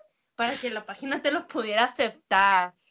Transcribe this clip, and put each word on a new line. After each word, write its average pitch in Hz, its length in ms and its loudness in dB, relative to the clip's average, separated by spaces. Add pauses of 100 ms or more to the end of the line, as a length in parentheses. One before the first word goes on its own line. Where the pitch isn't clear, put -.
(380)
para 233 180 -2
que 247 140 -6
la 214 160 -8
página 269 360 -6
te 285 100 0
lo 311 180 -4
pudiera 220 340 0
aceptar. 196 920 2 (180)